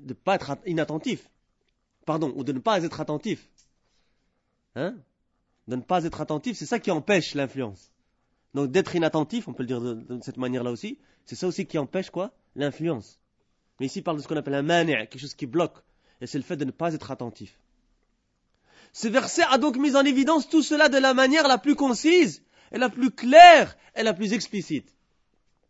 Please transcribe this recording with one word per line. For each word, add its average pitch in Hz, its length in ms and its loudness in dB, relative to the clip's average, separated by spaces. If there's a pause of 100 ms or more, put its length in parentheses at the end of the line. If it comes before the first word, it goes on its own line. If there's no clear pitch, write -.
ne 127 60 -10
pas 190 220 -2
être - 160 -6
at-, 139 140 -10
inattentif. 160 640 -4 (760)
Pardon, 156 300 -4
ou 139 80 -8
de 135 100 -6
ne 131 60 -6
pas 202 240 0
être 156 180 -8
attentif. 151 480 -8 (1300)
Hein ? 170 200 -8 (720)
De 123 80 -8
ne 127 60 -6
pas 175 240 -2
être 156 160 -8
attentif, 156 360 -8
c'est 156 80 -14
ça 233 140 -4
qui - 100 -8
empêche 170 460 -2
l'influence. 127 560 -10 (640)
Donc 139 180 -4
d'être 185 240 -2
inattentif, 165 520 -2
on 135 60 -12
peut 123 100 -10
le 120 40 -10
dire 120 140 -6
de, 120 120 -6
de 113 300 -14
cette - 140 -14
manière-là 123 340 -6
aussi, 214 280 -12 (260)
c'est - 100 -16
ça 185 120 -6
aussi 180 180 -6
qui - 120 -8
empêche 170 320 -6
quoi ? 190 240 -10 (220)
L'influence. 143 640 -6 (600)
Mais 135 80 -6
ici, 196 120 -10
il 156 40 -12
parle 160 140 -4
de 143 60 -10
ce - 40 -18
qu'on 156 100 -6
appelle 139 180 -6
un 139 60 -2
mani', 165 320 0
quelque 113 260 -6
chose 139 160 -16
qui 147 100 -12
bloque. 147 320 -4 (440)
Et 123 60 -12
c'est - 100 -8
le 135 60 -6
fait 170 140 -10
de 143 80 -6
ne 131 60 -6
pas 165 220 -6
être - 160 -10
attentif. 120 500 -14 (1300)
Ce - 140 -8
verset 247 360 0
a 277 140 2
donc 254 200 0
mis 269 180 0
en 277 100 4
évidence 277 440 0
tout 320 120 2
cela 302 280 2
de 269 80 2
la 269 160 4
manière 269 340 4
la 262 100 4
plus 285 180 0
concise, 277 680 2 (280)
et - 60 -8
la 247 120 0
plus 240 220 -2
claire, 277 640 10 (200)
et 226 80 -6
la 220 100 0
plus 196 200 -4
explicite. 170 640 -6 (720)